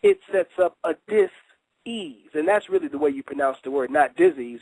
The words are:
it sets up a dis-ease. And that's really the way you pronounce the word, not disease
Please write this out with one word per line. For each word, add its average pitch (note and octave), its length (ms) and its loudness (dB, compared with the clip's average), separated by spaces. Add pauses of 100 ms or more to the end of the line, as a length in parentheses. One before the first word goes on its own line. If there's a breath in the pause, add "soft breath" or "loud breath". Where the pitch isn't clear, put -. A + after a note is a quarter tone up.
it G3 180 4 (100)
sets F#3+ 280 -2
up F3 260 2
a E3 100 -2 (140)
dis-ease. G3+ 1300 -4
And D#3 120 -2
that's G3+ 220 0
really F#3 200 -2
the C#3+ 100 -8
way D3 120 2
you C3+ 120 -8
pronounce C#3 400 -4
the C3+ 80 -8
word, C3 200 -2
not C#3 260 0
disease C3+ 460 0